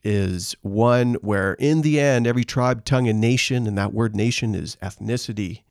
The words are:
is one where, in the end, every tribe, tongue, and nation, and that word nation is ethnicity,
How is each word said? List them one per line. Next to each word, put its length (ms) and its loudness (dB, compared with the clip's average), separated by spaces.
is 600 -2
one 540 2
where, 400 -2
in 260 2
the 180 2
end, 260 2
every 200 2
tribe, 400 -2
tongue, 240 2
and 100 0
nation, 480 2
and 100 -2
that 140 0
word 240 -2
nation 400 0
is 260 -8
ethnicity, 880 -6